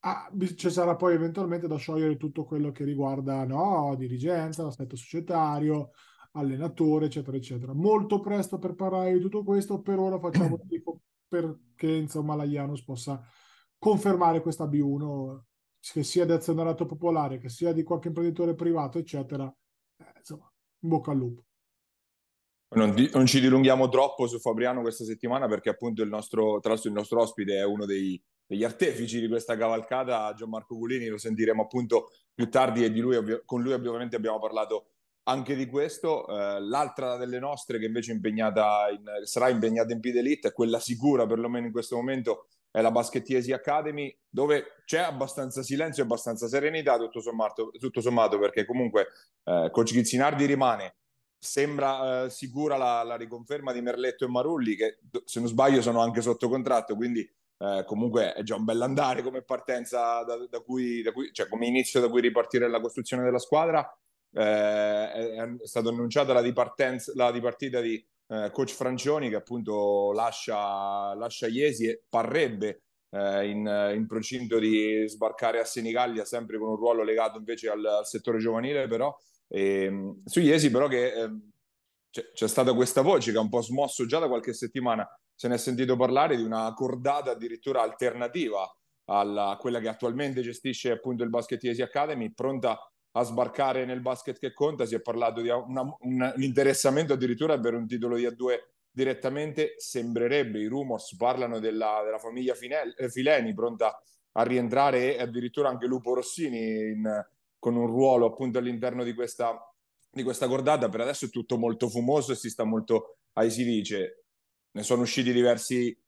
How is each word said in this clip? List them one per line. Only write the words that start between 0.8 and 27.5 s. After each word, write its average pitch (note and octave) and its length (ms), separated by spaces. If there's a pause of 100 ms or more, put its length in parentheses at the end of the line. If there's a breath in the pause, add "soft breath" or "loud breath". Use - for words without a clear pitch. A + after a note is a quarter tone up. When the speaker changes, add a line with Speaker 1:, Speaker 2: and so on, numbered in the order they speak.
Speaker 1:
poi F3+ 160
eventualmente E3+ 520
da D#3 120
sciogliere D#3 400
tutto D3+ 260
quello D3 280
che C#3+ 120
riguarda, C3+ 640
no, D3 500
dirigenza, D#3 680
l'aspetto C3 340
societario, D3+ 960 (420 soft breath)
allenatore, D3+ 720
eccetera, C3+ 320
eccetera. B2+ 360
Molto G3+ 460
presto G3+ 400
per F3 160
parlare F#3 380
di F3+ 80
tutto G3+ 220
questo, G3+ 360
per G3 180
ora F#3+ 220
facciamo E3 440
Speaker 2:
<clears throat> - 40
Speaker 1:
tipo E3 320 (280)
perché, E3 640
insomma, D3+ 440
la D3 100
Janus C#3+ 380
possa C3+ 400 (540 soft breath)
confermare F#3 640
questa D#3+ 260
B C#3+ 140
uno, C#3 640 (340)
che - 240
sia F3 220
di D#3+ 60
azionariato E3 540
popolare, D3+ 520
che A#2+ 120
sia E3+ 220
di D#3+ 120
qualche E3+ 240
imprenditore E3+ 480
privato, E3 420
eccetera. C#3 480 (520)
Eh, - 200
insomma, - 340 (280)
in E3+ 100
bocca D#3+ 220
al C#3 60
lupo. A#2+ 260 (1300)
Speaker 2:
Non G#2+ 180
di-, B2+ 200
non C3 120
ci C3+ 140
dilunghiamo C3 500
troppo C3 380
su A#2+ 120
Fabriano B2 420
questa A#2 220
settimana, A#2 440
perché G#2+ 220
appunto A2 320
il G#2 80
nostro, G#2+ 500
tra A2 120
l'altro A2 180
il G#2 60
nostro A2 260
ospite G2+ 360